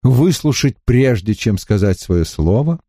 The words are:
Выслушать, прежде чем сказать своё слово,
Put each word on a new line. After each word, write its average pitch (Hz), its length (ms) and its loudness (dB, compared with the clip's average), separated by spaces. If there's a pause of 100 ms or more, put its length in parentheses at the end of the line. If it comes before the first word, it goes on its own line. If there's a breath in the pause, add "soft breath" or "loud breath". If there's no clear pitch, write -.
Выслушать, 139 800 0
прежде 120 520 0
чем 104 220 -2
сказать 98 440 0
своё 85 240 0
слово, 123 640 -2